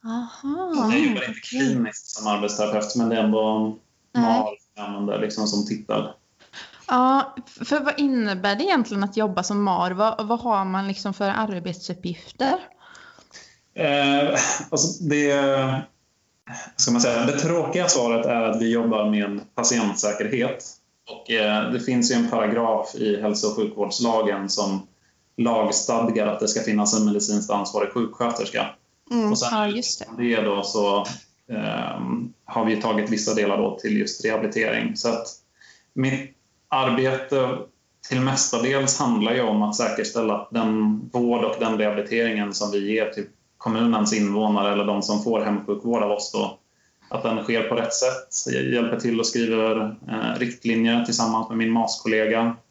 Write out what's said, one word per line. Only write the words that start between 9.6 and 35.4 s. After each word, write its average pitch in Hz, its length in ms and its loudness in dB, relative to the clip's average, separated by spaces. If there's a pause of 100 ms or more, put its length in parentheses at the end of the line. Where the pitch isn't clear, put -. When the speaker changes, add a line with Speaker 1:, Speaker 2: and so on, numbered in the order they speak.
Speaker 1:
mar? 180 280 2
Vad, 208 360 0
vad 233 120 0
har 220 260 0
man 190 220 -2
liksom 196 260 -4
för 202 160 0
arbetsuppgifter? 185 1200 -4 (1200)
Speaker 2:
Eh, 143 640 2 (300)
alltså 160 340 0
det, 147 320 2 (1400)
ska - 140 2
man 120 100 4
säga, 120 240 2
det 143 140 2
tråkiga 170 480 0
svaret 117 380 2
är 117 160 2
att 110 200 0
vi 117 100 2
jobbar 113 380 2
med 101 300 0 (160)
patientsäkerhet. 117 1080 0 (460)
Och, - 220 -10
eh, 107 400 2
det 123 80 0
finns 120 320 2
ju 123 40 2
en 117 140 2
paragraf 113 680 0
i 104 260 0
hälso- 107 260 0
och 104 80 -2
sjukvårdslagen 104 960 0
som 98 380 -2 (500)
lagstadgar 113 920 0
att 104 120 -2
det 110 80 0
ska - 140 0
finnas 107 380 2
en 107 60 4
medicinskt 104 460 0
ansvarig 101 420 -2
sjuksköterska. 117 720 -2 (460)
Speaker 3:
Mm. 220 200 2
Speaker 2:
Och 214 80 0
sen 240 120 0
Speaker 1:
Ja, 214 160 0
just 220 320 -4
det. - 60 -12
Speaker 2:
utifrån 113 400 0
det 101 100 0
då 101 80 -2
så, 101 420 0 (460)
ehm, - 840 -4 (120)
har 113 200 -2
vi 110 160 0
tagit 107 280 0
vissa 107 240 0
delar 104 240 2
då 101 220 0
till 104 180 0
just - 280 -2
rehabilitering. 110 720 0
Så - 140 0
att 113 180 -2 (640)